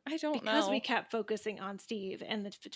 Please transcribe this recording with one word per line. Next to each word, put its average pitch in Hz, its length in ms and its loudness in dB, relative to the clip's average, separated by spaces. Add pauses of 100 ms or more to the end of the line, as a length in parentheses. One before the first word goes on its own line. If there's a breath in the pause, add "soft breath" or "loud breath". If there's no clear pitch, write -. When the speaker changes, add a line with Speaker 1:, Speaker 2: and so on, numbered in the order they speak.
Speaker 1:
I 302 120 -2
don't 302 160 2
Speaker 2:
because 254 340 4
we 269 80 4
Speaker 1:
know. 254 40 2
Speaker 2:
kept 233 300 0
focusing 214 480 -2
on 196 200 -6
Steve 196 480 -4
and 208 180 -2
the 202 60 -6
f-, - 260 -14